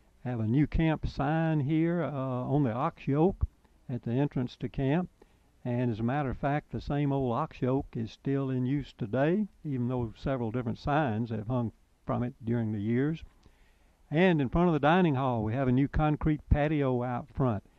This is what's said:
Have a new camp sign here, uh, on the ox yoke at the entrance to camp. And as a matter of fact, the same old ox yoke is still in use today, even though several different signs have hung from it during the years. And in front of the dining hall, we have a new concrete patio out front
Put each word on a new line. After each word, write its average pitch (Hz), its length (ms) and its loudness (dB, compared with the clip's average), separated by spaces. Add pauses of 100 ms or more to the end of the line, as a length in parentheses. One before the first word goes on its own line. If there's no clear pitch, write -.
(240)
Have 123 160 -4
a 107 80 -2
new 131 200 2
camp 160 380 0
sign 156 540 0
here, 160 420 0
uh, 135 80 -2
on 131 540 0
the 123 80 2
ox 135 380 -4
yoke 156 360 2 (440)
at 120 140 -6
the 117 80 -4
entrance 135 440 0
to 127 140 -8
camp. 147 400 -2 (560)
And 123 260 0
as 104 80 -4
a 113 40 -2
matter 135 260 -2
of 110 80 -6
fact, 147 340 -4
the 120 80 -6
same 143 320 -2
old 135 220 0
ox 147 280 -4
yoke 131 320 0
is 113 160 -6
still 139 400 -4
in 127 160 0
use 135 320 -2
today, 147 500 0 (180)
even 127 240 -2
though 120 280 -4
several 123 320 -2
different 110 300 -4
signs 123 500 0
have 110 180 -6
hung 120 260 -2 (320)
from 120 180 -2
it 123 180 -6
during 117 300 -2
the 107 100 -4
years. 131 400 0 (880)
And 165 320 4
in 131 60 2
front 170 220 4
of 165 40 4
the 147 60 2
dining 160 360 4
hall, 127 280 0
we 107 100 0
have 131 140 0
a 127 60 4
new 135 160 4
concrete 151 500 2 (100)
patio 143 540 2
out 123 260 -6
front 123 340 0 (160)